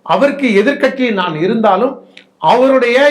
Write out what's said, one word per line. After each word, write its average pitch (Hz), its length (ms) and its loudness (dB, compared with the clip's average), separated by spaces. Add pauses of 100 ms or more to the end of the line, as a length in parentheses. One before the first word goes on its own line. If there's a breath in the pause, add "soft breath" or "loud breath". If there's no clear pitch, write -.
அவருக்கு 226 600 0
எதிர்க்கட்சியில் 262 480 -2
நான் 180 260 -4
இருந்தாலும், 214 680 -2 (320 loud breath)
அவருடைய 254 720 2